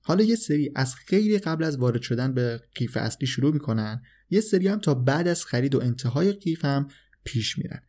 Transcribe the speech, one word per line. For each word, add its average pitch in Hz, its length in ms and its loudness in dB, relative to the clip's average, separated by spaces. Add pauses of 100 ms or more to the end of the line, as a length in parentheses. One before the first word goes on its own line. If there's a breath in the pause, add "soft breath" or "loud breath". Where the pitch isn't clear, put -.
حالا 190 220 4
یه 226 120 4
سری 147 380 0
از 131 200 -2
خیلی 208 440 2
قبل 160 260 -2
از 147 140 -2
وارد 120 240 2
شدن 127 320 -2
به 120 260 -2 (140)
قیف 120 220 -4
اصلی 110 300 -2
شروع 135 260 0
می‌کنن، 110 500 -2 (280 soft breath)
یه 196 100 4
سری 190 280 2
هم 208 100 0
تا 151 160 0
بعد 139 340 2
از 170 160 0
خرید 135 300 0
و 123 60 2
انتهای 127 520 0
قیف 165 320 -4
هم 139 240 0 (360 loud breath)
پیش - 340 -4
می‌رن. - 300 -8